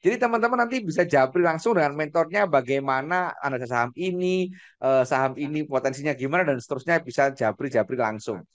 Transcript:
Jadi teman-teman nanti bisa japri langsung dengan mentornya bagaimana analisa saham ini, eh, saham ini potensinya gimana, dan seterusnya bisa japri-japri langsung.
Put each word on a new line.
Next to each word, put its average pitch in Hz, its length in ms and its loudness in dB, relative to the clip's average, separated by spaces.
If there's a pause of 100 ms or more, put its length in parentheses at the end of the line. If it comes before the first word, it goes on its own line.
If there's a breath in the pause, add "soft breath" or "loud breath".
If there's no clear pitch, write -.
Jadi 226 160 2
teman-teman 233 480 2
nanti 240 160 -4
bisa 170 240 0
japri 147 400 4
langsung 170 320 2
dengan 143 160 2
mentornya 165 560 0
bagaimana 139 880 0
analisa 127 320 -4
saham 123 240 0
ini, 180 560 -2 (320 loud breath)
eh, 131 240 4
saham 131 320 0
ini 147 240 -4
potensinya 135 560 -2
gimana, 139 240 0
dan 143 160 0
seterusnya 143 480 -2
bisa 139 240 2
japri-japri 120 720 -2
langsung. 110 400 -4 (140)